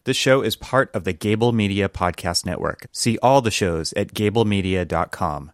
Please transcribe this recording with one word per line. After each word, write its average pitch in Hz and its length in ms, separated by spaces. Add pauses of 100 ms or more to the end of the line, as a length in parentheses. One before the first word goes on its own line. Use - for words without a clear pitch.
This 131 120
show 135 260
is 110 140
part - 400
of 101 80
the 92 100
Gable 110 380
Media 101 380
Podcast 87 560
Network. - 460
See 117 300
all 135 200
the 113 100
shows 82 420
at - 200
gablemedia 98 760
dot 82 240
com. 73 420